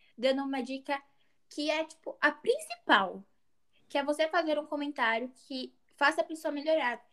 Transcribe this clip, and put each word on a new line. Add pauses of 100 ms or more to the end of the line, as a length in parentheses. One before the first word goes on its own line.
(180)
dando
uma
dica (520)
que
é,
tipo,
a
principal, (680)
que
é
você
fazer
um
comentário (180)
que (240)
faça
a
pessoa
melhorar. (100)